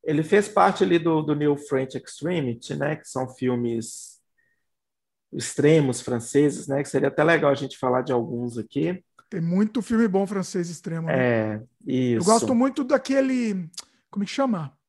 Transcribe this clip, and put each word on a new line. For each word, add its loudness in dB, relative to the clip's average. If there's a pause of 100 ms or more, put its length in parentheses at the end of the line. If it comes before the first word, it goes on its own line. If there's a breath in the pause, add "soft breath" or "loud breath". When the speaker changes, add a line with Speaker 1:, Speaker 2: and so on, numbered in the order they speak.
Speaker 1:
Ele 0
fez 2
parte 4
ali 4
do, 2
do 0
New 2
French -4
Extremity, -6
né? -2
Que -20
são -6
filmes -4 (1120)
extremos 2
franceses, 0
né? -2
Que -8
seria 0
até 0
legal 4
a 4
gente -8
falar 0
de -4
alguns -2
aqui. -4 (280)
Speaker 2:
Tem -6
muito 0
filme 2
bom 2
francês -4
extremo, -8
né? 2
Speaker 1:
É, -8 (240)
isso. 0
Speaker 2:
Eu 0
gosto 4
muito 2
daquele, 0 (400 soft breath)
como -4
é -6
que -12
chama? -2 (120)